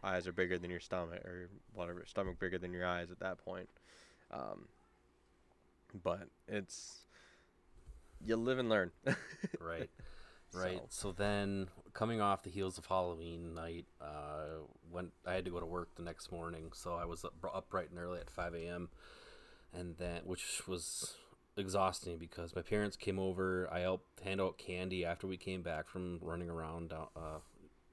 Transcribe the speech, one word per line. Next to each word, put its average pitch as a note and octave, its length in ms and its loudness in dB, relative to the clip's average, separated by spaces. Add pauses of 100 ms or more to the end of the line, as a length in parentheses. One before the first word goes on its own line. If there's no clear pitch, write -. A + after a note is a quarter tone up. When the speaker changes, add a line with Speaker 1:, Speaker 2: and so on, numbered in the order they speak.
Speaker 1:
eyes F#2 240 4
are F2 60 -2
bigger F2+ 240 6
than F2 140 -2
your F2 80 -2
stomach F2 460 -2
or F2+ 240 -8 (240)
whatever, F2 320 -4
stomach F#2+ 340 0
bigger F#2 180 2
than F2+ 160 -2
your F2+ 120 0
eyes F2 260 2
at F2 80 -12
that F#2+ 180 -2
point. F#2 320 -6 (600)
Um, G1+ 360 -6 (1400)
but F2+ 240 2 (200)
it's, - 580 -6 (1200)
you A2+ 100 6
live B2 240 4
and B2 100 4
learn. F#2+ 220 6 (140)
<laughs> C3+ 100 6 (440)
Speaker 2:
Right. E2 300 -2 (640)
Right. F#2 280 2
Speaker 1:
So. - 80 -10
Speaker 2:
So - 220 -2
then, G2 580 4 (240)
coming A2+ 280 4
off G2+ 220 6
the F#2+ 60 -6
heels F#2+ 280 0
of F2 100 -10
Halloween E2+ 640 2
night, E2 320 -4 (160)
uh, D2+ 600 -4 (280)
went, F2 200 -2 (140)
I F2+ 80 0
had F#2 120 2
to F#2 60 -2
go F2 80 0
to E2+ 60 0
work F2 300 -2
the F2 60 -8
next E2+ 300 -6
morning, E2 420 -4
so F2 220 -2
I F2 100 0
was E2+ 180 -4
up, F2 100 -4 (200)
up F#2+ 160 -2
bright F2+ 220 2
and F2 80 -6
early F2 200 -2
at E2+ 120 -8
five F2 240 -2
A E2 120 -2
M, F2 220 -2 (840)
and F2 240 -4
then, F2 280 -2
which - 420 -2
was - 480 -2 (420)
exhausting F#2+ 600 4
because E2+ 380 -6
my F2 80 0
parents G#2 340 4
came F#2+ 220 2
over. F#2 520 4
I F2 100 2
helped F#2 400 2
hand G2 200 2
out F#2 160 2
candy F#2 480 0
after E2+ 220 0
we F#2 100 0
came F#2 240 -2
back D#2+ 260 0
from F2+ 340 -2
running E2+ 280 -2
around E2 400 -2
down, D#2+ 260 -4
uh, D#2 240 -4 (540)